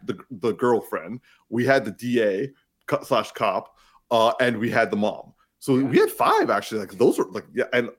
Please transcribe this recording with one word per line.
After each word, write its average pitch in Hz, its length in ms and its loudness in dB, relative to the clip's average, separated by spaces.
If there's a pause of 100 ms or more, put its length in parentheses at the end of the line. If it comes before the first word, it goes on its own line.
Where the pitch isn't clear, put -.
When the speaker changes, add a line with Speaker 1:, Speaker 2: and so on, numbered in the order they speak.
Speaker 1:
the, 95 120 -8 (120)
the 110 240 -2
girlfriend. 113 680 -2 (300)
We 120 160 0
had 135 180 4
the 101 80 -8
D 120 300 -2
A 104 280 -2 (360)
co-, - 160 -4
slash 110 300 -2
cop. 101 440 -4 (340)
Uh, 113 300 4
and 123 180 2
we 113 120 -2
had 110 200 2
the 104 60 -2
mom. - 380 -4 (240)
So 135 180 0
Speaker 2:
Yeah. 135 120 2
Speaker 1:
we 135 100 2
had 427 120 4
five, 370 380 0
actually. 104 320 -2
Like, 95 120 -10
those 98 260 4
were, - 80 -2
like, - 260 -10
yeah, 123 120 -2 (100)
and 120 240 0